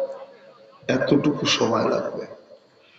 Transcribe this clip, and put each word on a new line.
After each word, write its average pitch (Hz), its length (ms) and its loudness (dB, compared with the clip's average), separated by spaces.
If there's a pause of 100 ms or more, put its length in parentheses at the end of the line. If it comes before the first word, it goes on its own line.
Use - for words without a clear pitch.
(960)
এতটুকু 143 480 2 (140)
সময় 110 360 2
লাগবে। - 300 -4 (760)